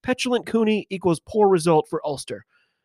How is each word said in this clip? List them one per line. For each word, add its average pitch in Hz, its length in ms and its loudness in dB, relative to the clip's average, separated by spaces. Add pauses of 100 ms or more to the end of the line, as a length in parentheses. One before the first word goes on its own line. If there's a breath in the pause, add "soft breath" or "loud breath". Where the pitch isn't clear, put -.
petulant 247 460 -4
Cooney 214 420 0
equals 180 380 -2
poor 208 200 2
result 165 400 2
for 156 180 -8
Ulster. 139 400 -10 (400)